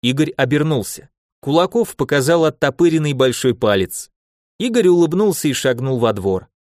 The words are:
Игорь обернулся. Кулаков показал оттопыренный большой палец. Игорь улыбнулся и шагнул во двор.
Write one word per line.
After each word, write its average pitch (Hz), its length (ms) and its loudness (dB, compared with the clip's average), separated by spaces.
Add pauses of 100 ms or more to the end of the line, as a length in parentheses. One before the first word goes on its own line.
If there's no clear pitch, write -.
Игорь 135 300 -2
обернулся. 139 760 -2 (300)
Кулаков 180 560 -2
показал 147 480 0
оттопыренный 156 680 0
большой 127 420 0
палец. 98 560 -2 (480)
Игорь 226 300 2
улыбнулся 175 580 2
и 135 60 0
шагнул 127 440 -2
во 113 140 2
двор. 95 380 -4 (120)